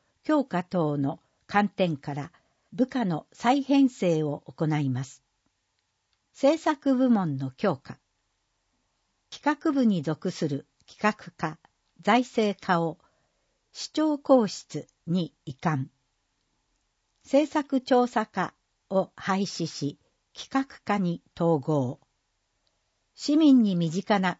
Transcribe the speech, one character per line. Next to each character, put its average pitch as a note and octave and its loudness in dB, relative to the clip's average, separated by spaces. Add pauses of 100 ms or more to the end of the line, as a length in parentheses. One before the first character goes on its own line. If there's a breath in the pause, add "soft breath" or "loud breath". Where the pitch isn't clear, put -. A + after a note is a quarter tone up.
(240)
強 D4+ 0
化 F3+ -4
等 D3+ -2
の C#3 -4 (260)
観 G#3 0
点 E3+ -2
か C#3 -10
ら C#3 -10 (400)
部 A#3+ 0
下 B3 -4
の E3+ -4
再 C4 0
編 C#4 4
成 E3+ 0
を D3 -6
行 - -6
い D3+ 0
ま B2+ -4
す。 - -18 (1080)
政 D#4 2
策 C#4+ 0
部 B3+ 2
門 F#3 0
の C3+ -6
強 F#3 -2
化。 - -18 (1300)
企 - -4
画 E4 2
部 C4+ 2
に F#3+ 0
属 D#3+ -4
す E3+ -4
る C#3+ -6 (200)
企 - -20
画 - -4
課、 D#3 -10 (420)
財 A#3 2
政 A3 -2
課 F3 0
を E3 -4 (720)
市 - -14
長 D4+ 0
公 C4 4
室 - -12 (200)
に E3 -2 (120)
移 C#3+ -12
管。 D#3 -4 (1300)
政 C#4+ 2
策 C#4 -2
調 B3 2
査 A3 -4
課 - -6 (360)
を F#3+ -2
廃 G3 -2
止 F3 -6
し、 D3 -8 (360)
企 - -6
画 - -20
課 G#3 -2
に F3 -4 (140)
統 E3 2
合。 C#3 -2 (1160)
市 D4+ 0
民 C#4 6
に G3 2
身 E3+ 0
近 G3 0
な F#3 -2